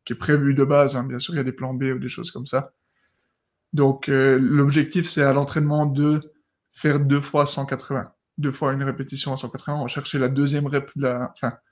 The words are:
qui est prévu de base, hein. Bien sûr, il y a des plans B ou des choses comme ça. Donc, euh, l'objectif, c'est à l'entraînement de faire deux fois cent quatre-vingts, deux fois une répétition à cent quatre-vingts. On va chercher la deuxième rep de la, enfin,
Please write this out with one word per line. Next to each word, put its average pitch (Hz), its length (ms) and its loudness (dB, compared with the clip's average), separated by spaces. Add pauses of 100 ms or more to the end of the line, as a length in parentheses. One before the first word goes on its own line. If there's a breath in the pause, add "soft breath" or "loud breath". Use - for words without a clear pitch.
qui - 100 -10
est - 40 -6
prévu 143 360 2
de 139 120 4
base, 143 320 4
hein. 123 60 -4
Bien 127 160 -8
sûr, 170 140 -8
il 160 40 -2
y - 20 0
a 135 40 -2
des 127 100 -4
plans 131 200 -8
B 131 100 -4
ou 131 160 -2
des 127 100 -8
choses 117 220 -10
comme 127 160 -12
ça. 135 260 -2 (1000)
Donc, 139 360 2
euh, 135 320 6
l'objectif, 143 680 2
c'est - 140 0
à 139 120 4
l'entraînement 147 520 0
de 147 360 2 (520)
faire 147 260 0
deux 143 220 2
fois 143 240 0
cent 139 200 -4
quatre-vingts, - 460 -8 (260)
deux 143 140 -2
fois 135 220 -2
une 135 100 -4
répétition 135 500 -6
à 127 40 -6
cent 120 120 -10
quatre-vingts. - 260 -8
On 147 80 -4
va - 40 -6
chercher - 300 -6
la 127 120 0
deuxième 143 380 0
rep 139 280 -4
de 139 80 -4
la, 123 300 -2
enfin, - 240 -6 (140)